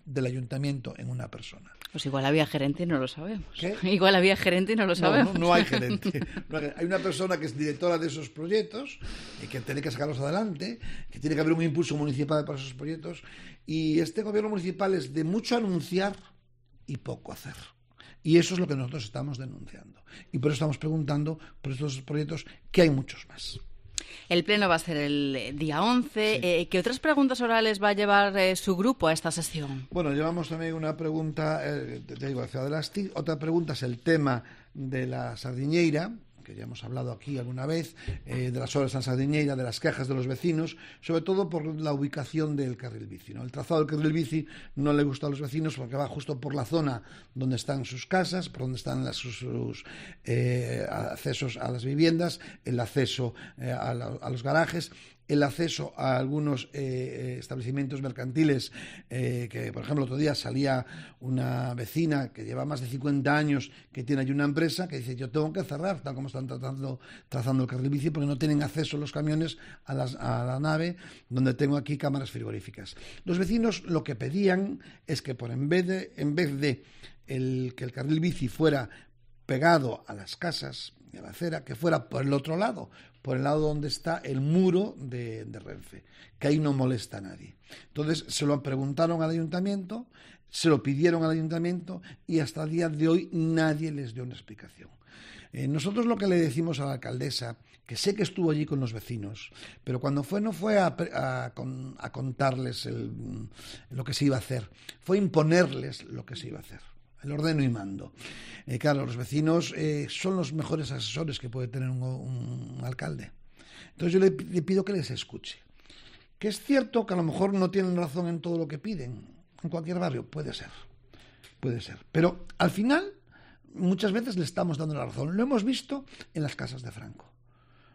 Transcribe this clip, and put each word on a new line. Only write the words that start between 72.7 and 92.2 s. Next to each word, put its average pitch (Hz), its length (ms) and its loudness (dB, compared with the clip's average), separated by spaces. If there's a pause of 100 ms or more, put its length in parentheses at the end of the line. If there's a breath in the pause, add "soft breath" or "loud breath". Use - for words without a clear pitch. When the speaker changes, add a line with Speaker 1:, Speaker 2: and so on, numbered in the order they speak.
Speaker 1:
Los 175 140 0
vecinos 214 460 2
lo 156 200 0
que 139 120 -4
pedían 185 640 2 (260 loud breath)
es 143 160 -4
que 131 140 -6
por 117 160 -6
en 135 180 0
vez 180 160 4
de, 185 320 -2
en 147 160 0
vez 143 260 0
de 139 240 0 (440 loud breath)
el, 127 500 -2
que - 60 -10
el 123 80 -6
carril 147 280 0
bici 160 280 2
fuera 143 420 4 (560 loud breath)
pegado 135 640 4
a 104 80 -10
las 98 200 -12
casas 143 580 -6 (200)
y - 40 -16
a - 40 -16
la - 80 -14
acera, 160 340 -4
que 127 120 -8
fuera 151 340 2
por 131 140 -2
el 139 100 2
otro 160 240 0
lado, 214 320 -2 (340 loud breath)
por 131 120 -2
el 131 80 0
lado 151 180 4
donde 151 280 0
está - 300 -2
el 135 200 -2
muro 185 580 6
de, 120 460 -8
de 110 160 -12
Renfe, 98 460 -14 (320 soft breath)
que 143 100 0
ahí 151 120 6
no 151 120 2
molesta 127 460 0
a 98 40 -10
nadie. 92 360 -16 (300 loud breath)
Entonces, 151 420 -2
se - 160 -2
lo 143 180 2
preguntaron 143 580 0
al 160 100 2
ayuntamiento, 185 760 -2 (420 loud breath)
se - 200 2
lo 147 120 6
pidieron 160 420 4
al 160 80 2
ayuntamiento 170 720 -2 (260 loud breath)